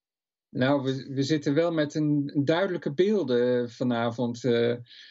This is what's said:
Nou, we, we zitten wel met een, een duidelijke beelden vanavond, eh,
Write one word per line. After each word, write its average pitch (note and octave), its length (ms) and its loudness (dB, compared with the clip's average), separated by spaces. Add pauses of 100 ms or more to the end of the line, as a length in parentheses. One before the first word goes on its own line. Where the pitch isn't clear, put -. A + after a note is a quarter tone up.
(500)
Nou, C3+ 320 2
we, C3+ 320 -4
we C3+ 100 0
zitten D3 300 0
wel E3+ 180 2
met D3+ 240 -2
een, D3 400 0
een C#3+ 100 0
duidelijke E3 480 0
beelden B2 760 2
vanavond, A#2+ 720 -2
eh, A#2+ 320 2 (360)